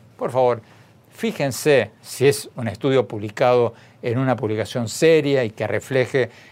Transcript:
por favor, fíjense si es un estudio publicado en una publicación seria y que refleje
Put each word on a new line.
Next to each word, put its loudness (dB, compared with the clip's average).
por -6
favor, 2
fíjense 0
si -2
es 0
un -6
estudio 0
publicado 0
en -4
una 0
publicación -4
seria 2
y -4
que -6
refleje -2